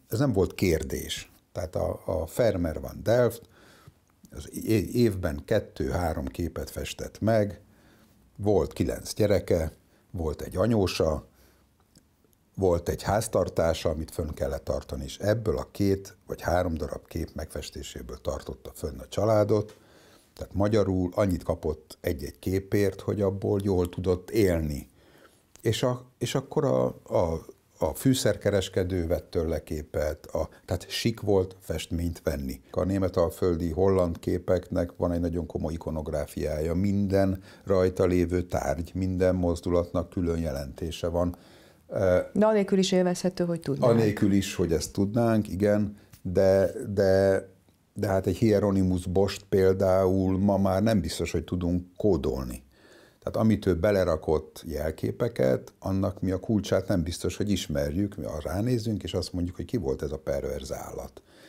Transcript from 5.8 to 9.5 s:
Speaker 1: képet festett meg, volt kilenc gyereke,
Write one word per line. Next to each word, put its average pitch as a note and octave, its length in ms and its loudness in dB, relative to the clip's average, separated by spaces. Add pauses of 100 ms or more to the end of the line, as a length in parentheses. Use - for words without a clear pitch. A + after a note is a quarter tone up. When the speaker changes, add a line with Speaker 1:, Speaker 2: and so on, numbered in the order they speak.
Speaker 1:
képet D#2+ 440 -6
festett - 500 -10
meg, G#2 400 2 (760)
volt G2 360 2
kilenc - 420 -4
gyereke, F#2 580 2 (380)